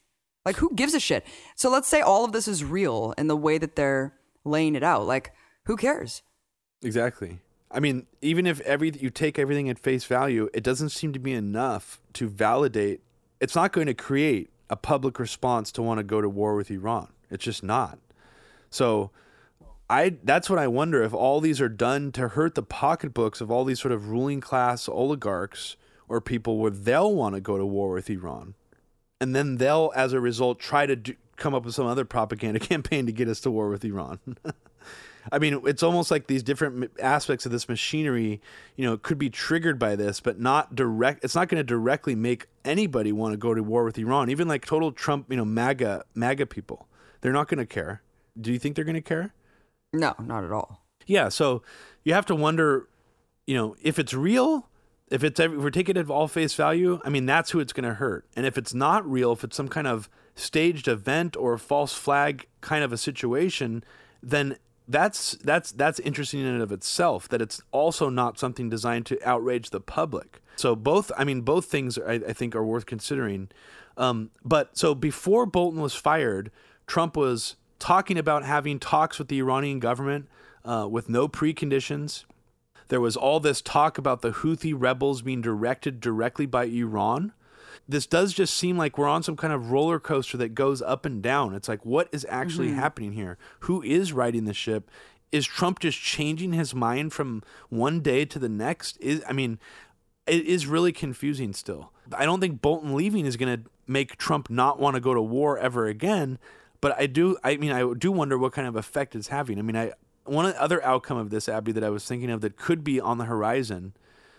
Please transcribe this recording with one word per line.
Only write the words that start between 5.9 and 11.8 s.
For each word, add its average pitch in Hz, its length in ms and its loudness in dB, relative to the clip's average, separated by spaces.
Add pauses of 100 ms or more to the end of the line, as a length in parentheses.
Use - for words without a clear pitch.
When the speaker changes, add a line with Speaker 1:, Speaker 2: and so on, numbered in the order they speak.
Speaker 2:
Exactly. 113 560 -2 (320)
I 131 100 -4
mean, 131 260 0 (160)
even 165 240 2
if 151 160 0
every-, 143 360 0
you 131 120 -2
take 151 280 -2
everything 143 300 0
at 120 100 -4
face 131 260 0
value, 123 500 2
it 113 100 -2
doesn't 131 240 0
seem 151 240 -6
to 135 60 -8
be 131 160 -4
enough 107 640 -4 (140)